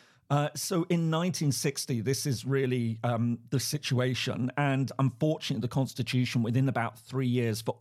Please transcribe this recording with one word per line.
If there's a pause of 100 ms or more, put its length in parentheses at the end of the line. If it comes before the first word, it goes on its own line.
(300)
Uh,
so
in
nineteen
sixty,
this
is
really,
um, (100)
the
situation.
And
unfortunately,
the
constitution,
within
about
three
years,
for